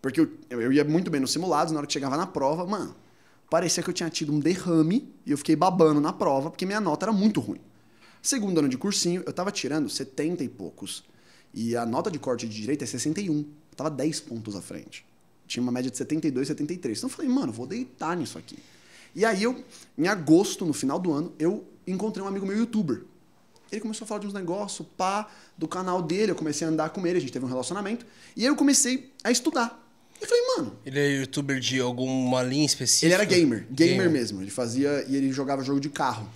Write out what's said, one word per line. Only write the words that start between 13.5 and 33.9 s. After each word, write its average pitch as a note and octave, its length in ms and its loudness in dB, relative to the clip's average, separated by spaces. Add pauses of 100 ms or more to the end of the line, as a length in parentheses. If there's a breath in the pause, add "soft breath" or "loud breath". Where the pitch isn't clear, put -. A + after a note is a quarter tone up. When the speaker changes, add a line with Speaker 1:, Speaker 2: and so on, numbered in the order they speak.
Speaker 1:
tava D3 140 -4
dez D3+ 320 -2
pontos A2 340 -10
à F2+ 60 -8
frente. - 440 -16 (420)
Tinha - 160 -4
uma B2 80 -2
média B2+ 200 -2
de - 60 -10
setenta D#3 300 -2
e D3 40 0
dois, C3 160 -2
setenta D3+ 260 -4
e F#3 40 -8
três. A2+ 220 -4
Então C4 100 -6
eu - 40 -10
falei, D4+ 180 -4
"Mano, B3 200 0
vou A2+ 140 -10
deitar F3+ 500 -6
nisso D#3 220 -6
aqui." - 200 -18 (580 loud breath)
E F#3+ 100 2
aí G#3 180 2
eu, B3+ 200 -2 (340 loud breath)
em D#3 100 2
agosto, F#3 580 4
no D3 80 0
final C#3 260 0
do F3+ 120 0
ano, D3+ 280 -2
eu - 260 0 (220)
encontrei F#3+ 360 -2
um G3 40 -6
amigo G3 180 -4
meu G3 120 -2
youtuber. A3 460 0 (680)
Ele G#3+ 100 -6
começou A3 240 -8
a - 20 -16
falar G#3 140 -6
de G#3 60 -8
uns G3 60 -6
negócios, F#3+ 540 -6 (100)
pá, G3+ 300 0 (300 loud breath)
do D#3+ 100 -4
canal F#3 340 -2
dele. F3+ 300 2
Eu - 40 0
comecei D#3 320 -2
a - 20 0
andar D#3 220 0
com F#3+ 160 -6
ele, F3+ 100 2
a E3+ 40 2
gente C3 120 -6
teve C3 120 -4
um B2+ 40 -2
relacionamento. G3 560 -4 (300 loud breath)
E G3 60 -4
aí A#3 60 4
eu D4 80 4
comecei C4+ 560 2 (120)
a A3+ 80 2
estudar. B3 540 0 (360)
Eu G#4+ 60 -10
falei, A#4+ 160 4 (140)
"Mano." B3+ 160 -4 (120)
Speaker 2:
Ele C#3 140 -2
é C#3+ 80 4 (140)
youtuber C#3 400 -2
de B2+ 180 0
alguma B2+ 640 0
linha C3+ 220 2
específica? - 420 2
Speaker 1:
Ele F3 60 8
era G3 100 6
gamer, E3 480 4
gamer E3 240 6